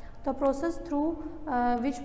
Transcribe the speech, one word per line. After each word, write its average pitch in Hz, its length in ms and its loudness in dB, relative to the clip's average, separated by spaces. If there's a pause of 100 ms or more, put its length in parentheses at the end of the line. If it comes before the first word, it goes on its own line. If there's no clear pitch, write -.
(280)
The 254 80 0
process 277 420 2
through, 302 380 0 (320)
uh, 240 300 4
which 269 260 0